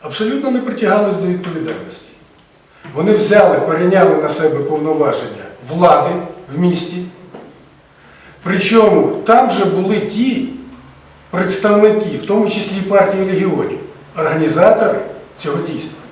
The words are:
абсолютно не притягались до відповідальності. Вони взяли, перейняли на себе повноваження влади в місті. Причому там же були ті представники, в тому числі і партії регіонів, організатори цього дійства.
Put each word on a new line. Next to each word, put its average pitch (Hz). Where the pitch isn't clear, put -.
абсолютно 247
не 247
притягались 208
до 175
відповідальності. 175
Вони 175
взяли, 208
перейняли 170
на 151
себе 151
повноваження 151
влади 165
в 160
місті. 180
Причому 208
там 240
же 202
були 190
ті 240
представники, 208
в -
тому 208
числі 190
і 190
партії 190
регіонів, 180
організатори 160
цього 147
дійства. -